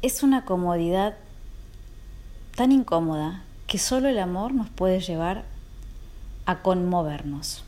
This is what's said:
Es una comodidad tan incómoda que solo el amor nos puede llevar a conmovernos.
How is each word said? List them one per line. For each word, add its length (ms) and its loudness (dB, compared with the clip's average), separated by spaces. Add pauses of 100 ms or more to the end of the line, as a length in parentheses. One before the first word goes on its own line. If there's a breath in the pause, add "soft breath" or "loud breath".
Es 220 0
una 220 6
comodidad 680 2 (1400)
tan 160 6
incómoda 720 4 (240)
que 100 -2
solo 320 2
el 80 2
amor 340 -2
nos 160 0
puede 320 2
llevar 460 -2 (1000)
a 160 0
conmovernos. 1040 0